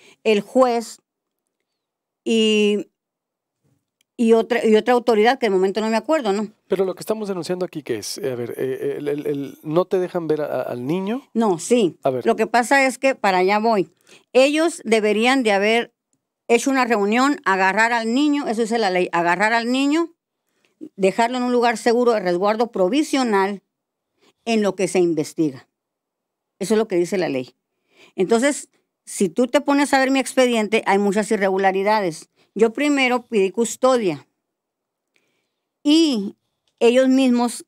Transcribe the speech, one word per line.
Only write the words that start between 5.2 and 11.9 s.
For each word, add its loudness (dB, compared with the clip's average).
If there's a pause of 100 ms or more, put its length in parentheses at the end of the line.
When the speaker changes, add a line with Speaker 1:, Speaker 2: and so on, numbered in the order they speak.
Speaker 1:
que -2
de 0
momento 0
no -2
me 0
acuerdo, -2
¿no? -4 (180)
Speaker 2:
Pero -2
lo -4
que -18
estamos -6
denunciando -6
aquí, -10
¿qué -6
es? -12
Eh, -6
a -8
ver, -8
eh, -6
el, -10
el, -6
el, -8
¿no -2
te -2
dejan -6
ver -2
a, -4
a, -4
al -8
niño? -4 (120)
Speaker 1:
No, 0
sí. 0